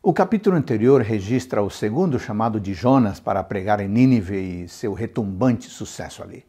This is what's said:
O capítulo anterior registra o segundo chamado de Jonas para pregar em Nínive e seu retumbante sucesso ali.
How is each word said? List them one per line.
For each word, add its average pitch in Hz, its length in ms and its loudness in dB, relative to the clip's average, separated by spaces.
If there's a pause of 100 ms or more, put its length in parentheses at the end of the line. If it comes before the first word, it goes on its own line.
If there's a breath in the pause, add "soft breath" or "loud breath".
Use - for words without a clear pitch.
O 185 120 2
capítulo 220 420 2
anterior 123 460 4
registra 110 580 -2
o 101 80 0
segundo 123 500 -2
chamado 110 400 -2
de 98 140 -6
Jonas 113 480 2
para 95 240 -2
pregar 104 360 -2
em 98 60 -4
Nínive 98 800 2
e - 20 -12
seu 101 280 -6
retumbante 107 760 -2
sucesso - 540 -14
ali. 110 260 -16